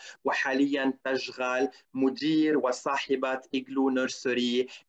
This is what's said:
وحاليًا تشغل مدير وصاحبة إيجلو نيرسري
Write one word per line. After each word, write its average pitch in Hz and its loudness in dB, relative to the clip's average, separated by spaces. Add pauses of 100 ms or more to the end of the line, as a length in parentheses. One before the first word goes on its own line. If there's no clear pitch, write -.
(240)
وحاليًا 135 0 (100)
تشغل 127 -2 (240)
مدير 147 2
وصاحبة 131 -2 (120)
إيجلو 135 0
نيرسري 127 0 (200)